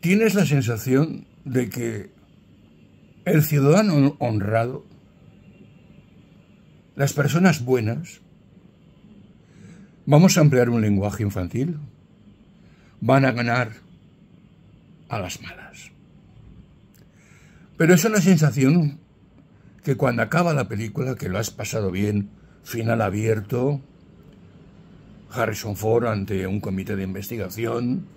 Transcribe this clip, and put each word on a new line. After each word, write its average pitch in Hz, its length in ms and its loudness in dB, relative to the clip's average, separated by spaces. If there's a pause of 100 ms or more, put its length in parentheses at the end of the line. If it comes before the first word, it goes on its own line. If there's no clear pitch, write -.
tienes 202 340 2
la 190 120 4
sensación 131 800 0 (180)
de 123 240 -2
que 113 440 -8 (1120)
el 160 180 4
ciudadano 147 760 4
honrado, 113 680 -2 (2000)
las 139 160 0
personas 151 520 2
buenas, 123 560 -2 (1900)
vamos 156 300 6
a 175 40 4
emplear 127 300 4
un 120 100 0
lenguaje 101 420 -2
infantil, 107 560 -4 (1200)
van 131 240 4
a 131 80 2
ganar 120 400 -2 (1400)
a 113 100 -6
las 90 220 -10
malas. - 520 -20 (1800)
Pero 165 180 6
es 170 100 4
una 214 160 2
sensación 151 800 4 (840)
que 135 140 -2
cuando 120 260 0
acaba 165 300 0
la 127 160 -2
película, 113 460 -6
que 101 160 -8
lo 92 80 -2
has 110 120 -4
pasado 104 400 -4
bien, 101 400 -2 (340)
final 113 360 -2
abierto, 110 800 -2 (1500)
Harrison 113 460 -6
Ford 113 300 0
ante 101 400 -4
un 98 140 -4
comité 95 360 -6
de 95 80 -6
investigación 117 1000 -6 (100)